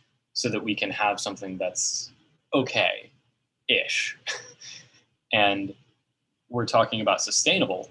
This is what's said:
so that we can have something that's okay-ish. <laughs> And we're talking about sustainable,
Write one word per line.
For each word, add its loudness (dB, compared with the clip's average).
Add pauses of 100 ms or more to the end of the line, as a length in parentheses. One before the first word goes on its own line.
(340)
so -2
that -4
we -2
can -2
have 0
something -8
that's -4 (400)
okay-ish. -2
<laughs> -14 (1040)
And 2 (760)
we're 0
talking 4
about 2
sustainable, 0